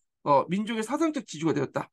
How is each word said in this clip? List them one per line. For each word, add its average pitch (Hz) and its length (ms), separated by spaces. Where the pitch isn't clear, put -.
어, 147 240
민족의 214 360
사상적 294 440
지주가 151 260
되었다. - 400